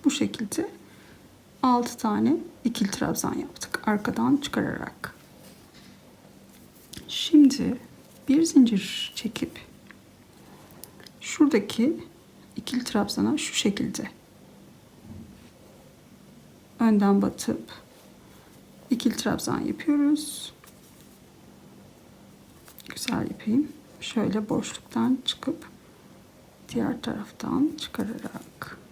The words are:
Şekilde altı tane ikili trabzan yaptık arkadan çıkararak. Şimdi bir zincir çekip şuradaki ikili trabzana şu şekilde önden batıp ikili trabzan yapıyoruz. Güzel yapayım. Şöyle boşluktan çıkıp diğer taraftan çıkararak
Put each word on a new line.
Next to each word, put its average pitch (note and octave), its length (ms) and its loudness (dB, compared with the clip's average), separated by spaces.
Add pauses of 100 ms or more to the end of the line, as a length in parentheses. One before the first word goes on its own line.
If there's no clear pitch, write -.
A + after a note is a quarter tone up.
(180)
Şekilde A3 520 -2 (920)
altı A#3+ 340 2
tane A3 400 2 (260)
ikili G#3 280 0
trabzan - 420 -2
yaptık - 540 -6
arkadan A3+ 500 2
çıkararak. - 760 -4 (1900)
Şimdi C4 720 6 (520)
bir D#4 140 6
zincir A3+ 720 4
çekip - 440 -6 (1600)
şuradaki C4+ 760 0 (580)
ikili - 280 -6
trabzana G#3 540 0
şu - 160 -6
şekilde - 560 -2 (2750)
önden G3+ 420 6
batıp - 500 -4 (1160)
ikili B3 260 2
trabzan - 440 -2
yapıyoruz. - 920 0 (2250)
Güzel - 320 -4
yapayım. B3+ 460 0 (340)
Şöyle G#3 480 -2
boşluktan A#3 760 -2
çıkıp - 440 -6 (1000)
diğer - 320 -2
taraftan A3+ 760 -2
çıkararak - 1000 -10 (140)